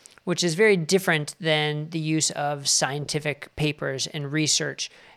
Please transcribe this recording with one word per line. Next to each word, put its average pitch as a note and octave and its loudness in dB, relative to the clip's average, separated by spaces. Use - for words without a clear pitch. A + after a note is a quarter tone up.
which F3 -2
is E3+ 0
very G#3 6
different E3 0
than D3+ 0
the E3 -4
use D#3 0
of C#3+ -4
scientific D3 -2
papers D3 -2
and C#3+ -6
research D3 0